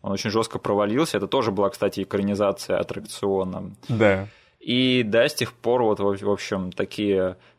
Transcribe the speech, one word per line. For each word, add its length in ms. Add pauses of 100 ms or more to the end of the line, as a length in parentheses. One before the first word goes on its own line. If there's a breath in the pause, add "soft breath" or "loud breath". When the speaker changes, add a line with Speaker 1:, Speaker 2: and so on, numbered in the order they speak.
Speaker 1:
Он 100
очень 180
жёстко 280
провалился. 600
Это 80
тоже 260
была, 180
кстати, 320
экранизация 760
аттракциона. 920 (160)
Speaker 2:
Да. 400 (320 loud breath)
Speaker 1:
И 420
да, 260
с 60
тех 180
пор, 300
вот, 180
в, 40 (200)
в 60
общем, 420
такие 640 (220 soft breath)